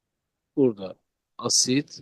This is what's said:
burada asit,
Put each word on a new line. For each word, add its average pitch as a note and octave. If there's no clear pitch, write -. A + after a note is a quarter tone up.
burada G2+
asit, B2+